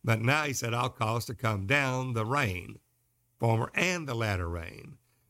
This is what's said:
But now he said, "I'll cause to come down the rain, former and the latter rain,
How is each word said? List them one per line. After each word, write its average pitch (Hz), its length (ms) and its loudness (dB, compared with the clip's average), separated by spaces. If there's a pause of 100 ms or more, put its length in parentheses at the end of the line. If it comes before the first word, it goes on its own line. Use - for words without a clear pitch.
But 113 200 2
now 143 220 4
he 143 100 -2
said, 117 200 -2
"I'll 120 160 0
cause 113 360 -2
to 120 100 -8
come 101 320 0
down 131 460 2
the 110 120 0
rain, 107 540 -2 (580)
former 113 360 2
and 170 340 0
the 123 80 -2
latter 101 320 0
rain, - 500 -8 (320)